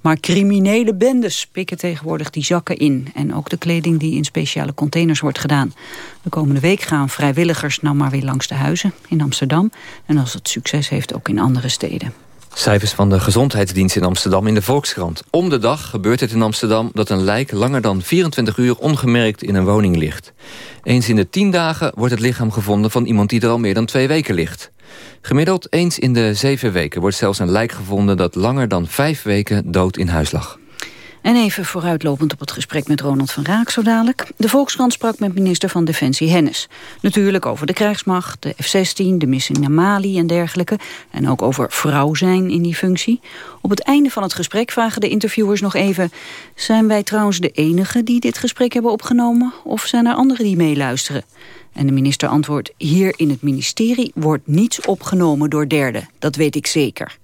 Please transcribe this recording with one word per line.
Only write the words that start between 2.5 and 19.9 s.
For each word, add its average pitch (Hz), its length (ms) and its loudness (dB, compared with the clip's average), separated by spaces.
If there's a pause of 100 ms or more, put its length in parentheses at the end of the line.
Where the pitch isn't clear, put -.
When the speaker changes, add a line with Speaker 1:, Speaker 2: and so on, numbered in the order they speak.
Speaker 1:
in. 135 380 2
En 143 200 -2
ook 151 140 -6
de 170 80 -2
kleding 165 420 0
die 160 160 -2
in 151 100 -2
speciale 147 480 -4
containers 156 460 0
wordt 139 200 -2
gedaan. 143 340 0 (480)
De 175 80 -6
komende 139 300 0
week 185 220 2
gaan 143 280 0
vrijwilligers 151 720 0
nou 143 160 0
maar 139 160 2
weer 135 120 -2
langs 135 240 -4
de - 80 -6
huizen 156 380 0 (140)
in 160 140 0
Amsterdam. 143 500 0 (340)
En 151 120 2
als 127 160 0
het - 160 -8
succes - 400 -4
heeft, 139 240 -4
ook - 160 -6
in 104 100 0
andere 127 300 2
steden. - 440 -6 (400)
Speaker 2:
Cijfers 104 380 2
van 101 180 2
de 95 100 4
gezondheidsdienst 101 760 2
in 92 80 2
Amsterdam 95 440 2
in 107 60 4
de 107 80 2
Volkskrant. 92 680 -2
Om 175 200 2
de 139 80 2
dag 120 320 -2
gebeurt 110 300 0
het 113 120 -2
in 113 100 2
Amsterdam 110 520 0
dat 107 160 -2
een 95 140 2
lijk 110 280 0
langer 123 300 0
dan 98 200 0
vierentwintig 139 560 0
uur 123 180 2
ongemerkt 120 680 0
in 98 120 0
een 92 100 4
woning 101 300 4